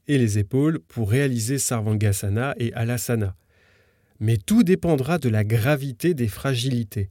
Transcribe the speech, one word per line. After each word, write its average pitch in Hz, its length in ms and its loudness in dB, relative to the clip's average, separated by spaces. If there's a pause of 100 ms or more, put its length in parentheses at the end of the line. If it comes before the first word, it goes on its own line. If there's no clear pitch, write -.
et 147 120 2
les 107 200 2
épaules 135 420 0
pour 110 300 -6
réaliser 127 460 0
Sarvangasana 107 1040 0
et 117 160 -2
Alasana. 117 600 -2 (840)
Mais 110 160 2
tout 214 260 4
dépendra 170 540 2
de 123 140 0
la 107 140 2
gravité 131 680 0
des 120 160 -2
fragilités. 120 840 -2